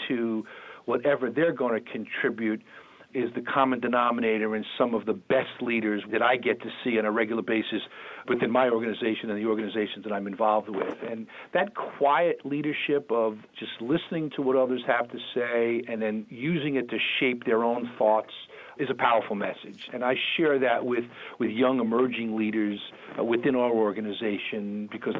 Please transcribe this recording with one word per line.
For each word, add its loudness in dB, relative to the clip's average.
to 0
whatever 2
they're 2
gonna 0
contribute -2
is -2
the -4
common 2
denominator 2
in -2
some 2
of -2
the 0
best 0
leaders 0
that 2
I 4
get 0
to -10
see 2
on 2
a 2
regular 0
basis -2
within 2
my 4
organization -2
and -4
the 0
organizations -2
that -6
I'm -4
involved 2
with. -4
And -8
that 0
quiet 2
leadership -2
of 2
just -10
listening -2
to 0
what 4
others 2
have 2
to -8
say 2
and -4
then -2
using -2
it 0
to -2
shape 0
their 4
own 0
thoughts 4
is -2
a -2
powerful 2
message. -8
And -4
I 2
share 4
that 2
with, 0
with 2
young 4
emerging 2
leaders, 2
uh, 0
within 2
our 4
organization -2
because -4